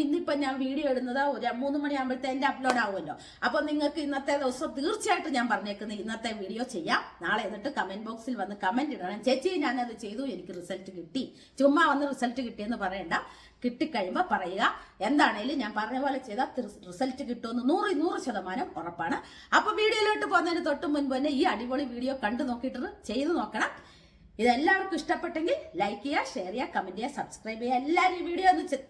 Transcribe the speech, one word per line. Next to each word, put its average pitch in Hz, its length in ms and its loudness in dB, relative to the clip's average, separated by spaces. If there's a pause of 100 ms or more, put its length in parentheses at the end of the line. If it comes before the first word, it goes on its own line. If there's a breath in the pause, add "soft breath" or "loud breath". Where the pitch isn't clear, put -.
ഇന്നിപ്പം 294 400 0
ഞാൻ 269 100 0 (100)
വീഡിയോ 277 280 0
ഇടുന്നത് 254 300 0 (120)
ഒരു 233 180 -2 (100)
മൂന്ന് 285 220 0
മണിയാകുമ്പോഴത്തെ 269 500 -2
എൻ്റെ 277 180 2
അപ്ലോഡ് 254 320 0
ആവുമല്ലോ. 180 300 -6 (320 loud breath)
അപ്പം 294 240 2
നിങ്ങൾക്ക് 294 360 0
ഇന്നത്തെ 285 360 0
ദിവസം 262 360 -2
തീർച്ചയായിട്ടും 349 600 0
ഞാൻ 240 140 2
പറഞ്ഞേക്കുന്നത് 202 520 -4
ഇന്നത്തെ 220 280 -4 (100)
വീഡിയോ 220 220 -4 (100)
ചെയ്യാം. 196 280 0 (220)
നാളെ 214 240 2
എന്നിട്ട് 196 300 -6
കമന്റ് 196 300 -4
ബോക്സിൽ 240 340 -6
വന്ന് 202 220 -4
കമന്റ് 247 320 2
ഇടണം, 190 300 -6
"ചേച്ചി 262 240 4 (140)
ഞാനത് 240 400 0
ചെയ്തു, 220 180 -6 (120)
എനിക്ക് 185 260 -10
റിസൾട്ട് - 380 -8
കിട്ടി." 240 260 -4 (340 loud breath)
ചുമ്മാ 285 320 8
വന്ന് 277 220 4
റിസൾട്ട് 247 340 -2
കിട്ടിയെന്ന് 214 380 -4
പറയണ്ട, 185 300 -2 (500 loud breath)
കിട്ടിക്കഴിയുമ്പോ 240 580 0 (100)
പറയുക. 190 320 2 (420 loud breath)
എന്താണേലും 269 560 4
ഞാൻ 214 140 -4
പറഞ്ഞ 220 280 -2
പോലെ 277 220 0
ചെയ്താൽ 220 220 -2 (400)
റിസൾട്ട് 262 400 -2
കിട്ടുമെന്ന് 240 420 -4
നൂറ്, 403 300 2
നൂറ് 370 240 0
ശതമാനം 202 420 -2 (140)
ഉറപ്പാണ്. 170 360 -2 (400 loud breath)
അപ്പൊ 427 220 4
വീഡിയോയിലോട്ട് 427 540 2
പോകുന്നതിന് 339 340 4
തൊട്ട് 294 280 0
മുൻപ് 277 220 2
തന്നെ 285 220 2
ഈ 294 40 4 (100)
അടിപൊളി 247 320 -2 (100)
വീഡിയോ 254 200 -2 (100)
കണ്ടു 233 260 0
നോക്കിയിട്ട് 254 400 -4 (180)
ചെയ്തു 277 300 0
നോക്കണം. 214 320 -2 (720 loud breath)
ഇതെല്ലാവർക്കും 349 580 4
ഇഷ്ടപ്പെട്ടെങ്കിൽ 330 560 0 (240)
ലൈക്ക് 202 220 0
ചെയ്യുക, 311 220 0 (100)
ഷെയർ 185 180 -4
ചെയ്യുക, 254 240 -2
കമന്റ് 185 220 -2
ചെയ്യുക, 262 200 -4
സബ്സ്ക്രൈബ് 220 440 -8
ചെയ്യുക. 247 180 2
എല്ലാവരും 349 400 4
ഈ - 100 -4
വീഡിയോ 359 220 4
ഒന്ന് 359 200 0
ചെ-, - 180 -2